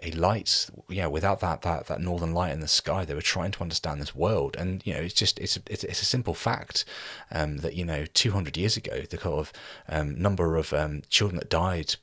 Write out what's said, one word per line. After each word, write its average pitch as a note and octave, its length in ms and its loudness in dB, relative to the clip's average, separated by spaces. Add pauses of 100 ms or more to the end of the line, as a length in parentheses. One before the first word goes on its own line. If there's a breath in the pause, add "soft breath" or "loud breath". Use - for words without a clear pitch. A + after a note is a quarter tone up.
a E2 80 -4
light, F2+ 580 2 (200)
yeah, F2+ 180 0
without F#2 320 2
that, E2+ 220 0
that, E2 240 0
that - 160 -4
northern E2+ 320 0
light F2 180 2
in D#2 80 -2
the D#2 80 -4
sky. F2 380 2
They D2 80 -4
were D2 80 -2
trying F2+ 300 0
to - 100 -6
understand E2 400 -2
this C#2+ 140 -6
world. D#2 420 2
And, F#2 280 -2
you G2 80 -2
know, D2+ 60 -2
it's E2+ 140 -4
just, - 260 2
it's - 160 -2
a, F#2 120 -4
it's, - 180 -4
it's - 160 -2
a - 40 2
simple A#2 280 2
fact, - 500 -2 (480 loud breath)
um, D2+ 260 0
that, D2 180 -2
you F2 100 0
know, D#2 280 -2
two - 180 4
hundred F2+ 260 0
years G2 180 2
ago, - 340 -4
the E2+ 80 -4
kind E2+ 180 0
of, D#2 180 -2 (340 loud breath)
um, D2+ 340 0
number F2+ 360 4
of, D#2+ 160 0
um, D2+ 340 0
children G2 320 2
that - 100 -8
died E2+ 540 0